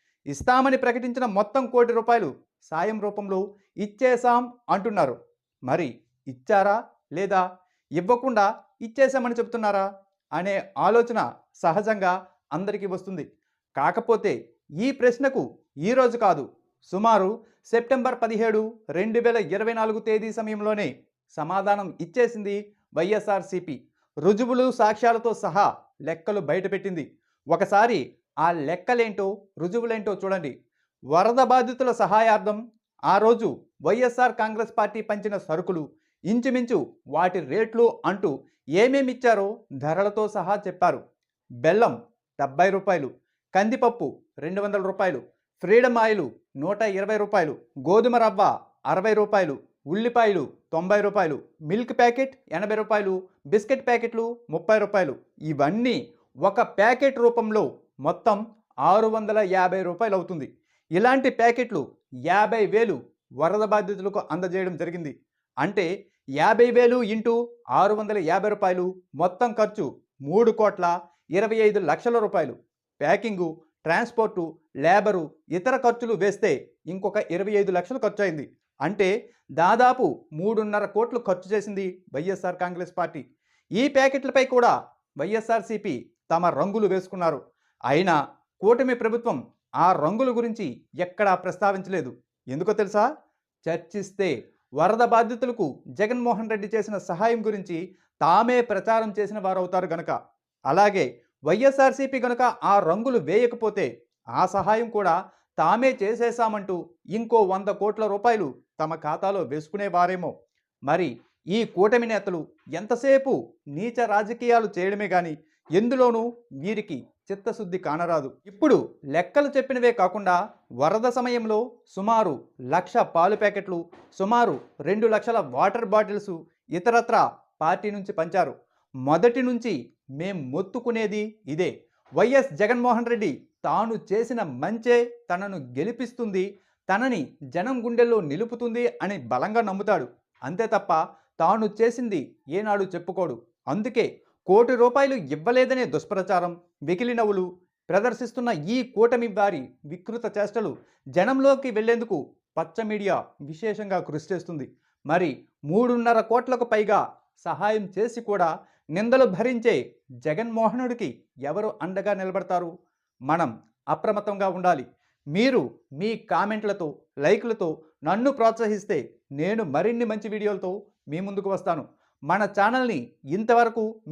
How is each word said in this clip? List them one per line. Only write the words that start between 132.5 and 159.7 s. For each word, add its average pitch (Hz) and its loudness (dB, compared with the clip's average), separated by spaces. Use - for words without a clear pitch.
జగన్మోహన్ 233 2
రెడ్డి 208 0
తాను 208 0
చేసిన 233 -2
మంచే 226 2
తనను 190 -6
గెలిపిస్తుంది, 214 -4
తనని 220 0
జనం 233 -4
గుండెల్లో 233 2
నిలుపుతుంది 233 -4
అని 202 -4
బలంగా 202 0
నమ్ముతాడు. 196 -2
అంతే 175 -4
తప్ప 196 0
తాను 214 2
చేసింది 233 0
ఏనాడు 202 -2
చెప్పుకోడు. 175 -6
అందుకే 214 0
కోటి 233 6
రూపాయలు 262 4
ఇవ్వలేదనే 240 2
దుష్ప్రచారం, 180 -2
వెకిలి 240 -2
నవ్వులు 208 0
ప్రదర్శిస్తున్న 233 -2
ఈ - 0
కూటమి 233 2
వారి 202 0
వికృత 220 -10
చేష్టలు 208 -2
జనంలోకి 269 4
వెళ్లేందుకు 226 0
పచ్చ 175 -4
మీడియా 196 -2
విశేషంగా 202 -4
కృషి 151 -8
చేస్తుంది. 165 -8
మరి 165 0
మూడున్నర 233 2
కోట్లకు 240 0
పైగా 208 2
సహాయం 196 -2
చేసి 226 -4
కూడా 185 2
నిందలు 240 4
భరించే 233 2